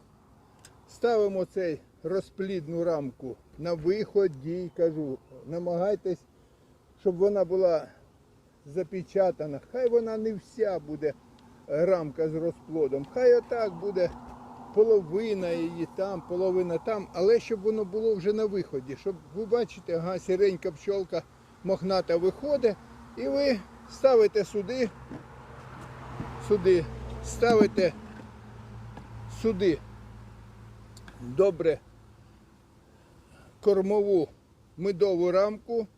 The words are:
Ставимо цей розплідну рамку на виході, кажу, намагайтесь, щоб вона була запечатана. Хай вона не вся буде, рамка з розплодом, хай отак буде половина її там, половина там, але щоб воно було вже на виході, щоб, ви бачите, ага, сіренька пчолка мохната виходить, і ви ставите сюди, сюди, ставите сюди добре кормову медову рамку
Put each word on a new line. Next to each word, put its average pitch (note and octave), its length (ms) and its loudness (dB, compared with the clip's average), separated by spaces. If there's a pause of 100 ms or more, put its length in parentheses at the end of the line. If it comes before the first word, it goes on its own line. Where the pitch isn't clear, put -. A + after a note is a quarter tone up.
(880)
Ставимо G3+ 560 2
цей E3 360 -4 (220)
розплідну F3 800 -4
рамку C#3+ 520 -4 (220)
на E3+ 160 -6
виході, F3 1040 -2
кажу, D#3 400 0 (300)
намагайтесь, F3 720 -2 (840)
щоб F#3 140 0
вона G3 300 2
була E3+ 420 2 (800)
запечатана. D#3+ 960 -2 (100)
Хай B3 180 0
вона A3+ 280 2
не A3 160 -2
вся F#3+ 460 -2
буде, D3+ 340 -2 (540)
рамка D#3+ 600 2
з D#3 40 -4
розплодом, D#3 800 -2
хай B3 220 6
отак A3+ 380 0
буде F3+ 360 -2 (640)
половина G3+ 760 2
її E3+ 460 -4
там, F#3+ 340 -4
половина F3+ 480 0
там, G#3 360 -4
але G3+ 260 4
щоб G#3+ 220 -4
воно A3 240 0
було A3 300 0
вже F#3+ 180 0
на A3 120 0
виході, C#3+ 540 -6
щоб, F#3+ 160 -6 (200)
ви G#3+ 100 -6
бачите, F#3+ 520 -2
ага, F3 220 -4
сіренька F#3 520 0
пчолка G3 520 -4 (400)
мохната F3+ 540 0
виходить, A3+ 580 0 (420)
і A#3+ 100 -6
ви C#4 320 2 (300)
ставите A3 540 4
сюди, G#3+ 460 -4 (1600)
сюди, F#3 380 4 (380)
ставите G#3 680 4 (1500)
сюди F#3+ 380 2 (1400)
добре D#3+ 580 2 (1800)
кормову G3 640 2 (500)
медову F3+ 540 0
рамку G#3 560 0 (100)